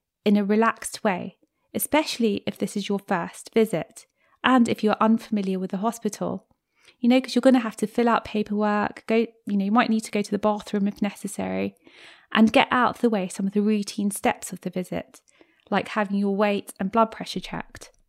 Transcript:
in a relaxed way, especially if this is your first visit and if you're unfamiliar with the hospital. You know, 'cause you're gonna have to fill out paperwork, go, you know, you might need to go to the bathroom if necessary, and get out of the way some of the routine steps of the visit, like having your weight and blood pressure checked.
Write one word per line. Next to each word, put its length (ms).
in 120
a 80
relaxed 600
way, 340
especially 760
if 120
this 180
is 120
your 100
first 560
visit 520
and 240
if 140
you're 180
unfamiliar 580
with 120
the 80
hospital. 680
You 100
know, 120
'cause 140
you're 60
gonna 200
have 160
to 100
fill 220
out 160
paperwork, 840
go, 200
you 100
know, 80
you 80
might 180
need 120
to 80
go 120
to 80
the 80
bathroom 500
if 120
necessary, 720
and 200
get 180
out 260
of 40
the 100
way 180
some 180
of 60
the 100
routine 480
steps 420
of 80
the 100
visit, 500
like 180
having 300
your 180
weight 420
and 140
blood 180
pressure 300
checked. 500